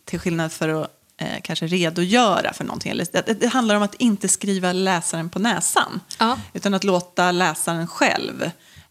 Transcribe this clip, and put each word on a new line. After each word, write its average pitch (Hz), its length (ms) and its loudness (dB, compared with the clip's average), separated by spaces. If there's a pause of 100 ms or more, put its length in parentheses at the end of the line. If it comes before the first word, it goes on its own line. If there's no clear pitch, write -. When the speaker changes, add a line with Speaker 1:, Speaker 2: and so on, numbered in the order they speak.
Speaker 1:
till 170 140 -6
skillnad 165 320 -2
för 160 180 -2 (140)
att, - 80 -10 (260)
eh, 165 100 -6 (160)
kanske 160 240 -4
redogöra 180 840 2
för - 100 -8
någonting. - 280 -6
Eller, - 200 -4
det, 185 280 0
det 240 80 2
handlar 233 280 2
om 208 80 2
att 202 120 -4
inte 208 340 2
skriva 190 440 0
läsaren 175 560 -2
på 180 100 -6
näsan. - 600 0 (180)
Speaker 2:
Ja. 226 220 2 (140)
Speaker 1:
Utan 202 200 -2
att 190 100 0
låta 180 480 2
läsaren 170 560 0
själv, - 640 0 (400)